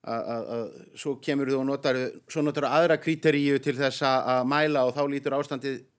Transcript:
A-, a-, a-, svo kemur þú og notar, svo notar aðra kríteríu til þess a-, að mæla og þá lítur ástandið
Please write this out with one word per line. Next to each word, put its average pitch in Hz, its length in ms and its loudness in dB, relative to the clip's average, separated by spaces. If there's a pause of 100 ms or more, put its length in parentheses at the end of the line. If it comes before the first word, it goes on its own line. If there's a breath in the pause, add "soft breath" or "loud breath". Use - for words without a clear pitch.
A-, 113 160 -6
a-, 117 240 -6
a-, 113 400 -8 (160)
svo 143 240 -6
kemur 139 320 -2
þú 135 60 0
og 135 100 -2
notar, 135 300 0 (260)
svo 156 160 -4
notar 143 240 0
aðra 160 320 4
kríteríu 147 640 2
til 139 160 -2
þess 135 320 0
a-, 131 80 4 (160)
að 127 160 2
mæla 147 380 2
og 123 100 -2
þá 143 40 0 (120)
lítur 139 240 -2
ástandið 135 460 -6 (140)